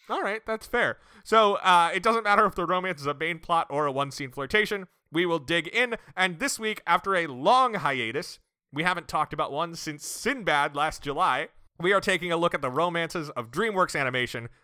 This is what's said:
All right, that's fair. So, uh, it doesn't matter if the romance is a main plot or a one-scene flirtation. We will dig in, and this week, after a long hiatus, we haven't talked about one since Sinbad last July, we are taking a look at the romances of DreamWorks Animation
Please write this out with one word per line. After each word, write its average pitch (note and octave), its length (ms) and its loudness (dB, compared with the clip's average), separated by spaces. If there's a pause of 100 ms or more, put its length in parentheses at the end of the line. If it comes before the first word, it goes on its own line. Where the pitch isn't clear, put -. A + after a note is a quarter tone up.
All D4+ 120 -2
right, A3 260 -4
that's A3 180 -6
fair. F#3+ 340 0 (260)
So, G#3+ 300 6
uh, E3+ 380 6
it F#3 100 -2
doesn't A3+ 200 2
matter G#3 220 6
if F#3+ 100 0
the F3+ 100 -2
romance F3+ 360 -2
is C#3 60 -4
a D3 60 -2
main D#3+ 260 -6
plot E3 300 0
or D3 160 0
a C#3+ 60 0
one-scene C3+ 400 -6
flirtation. G3 560 -2 (240)
We E3+ 140 0
will E3+ 140 0
dig D#3 280 -2
in, A#3+ 280 -2 (200)
and F#3 240 -2
this C#4 180 -2
week, A3 300 -6
after F3+ 280 2
a E3+ 120 0
long G#3+ 460 4
hiatus, C#3 680 -4 (320)
we C#3+ 120 -4
haven't F3 260 -2
talked D#3 240 -2
about D3+ 180 -4
one E3 240 -4
since D3+ 300 -10
Sinbad D#3+ 680 0
last D3 300 -2
July, C#3+ 460 0 (300)
we F3 120 2
are G3+ 80 6
taking F3+ 320 0
a E3+ 60 2
look E3+ 160 2
at E3 80 -4
the C3+ 100 -2
romances E3 600 -2
of A#2 200 -8
DreamWorks F#3 480 0
Animation B2 480 -2 (160)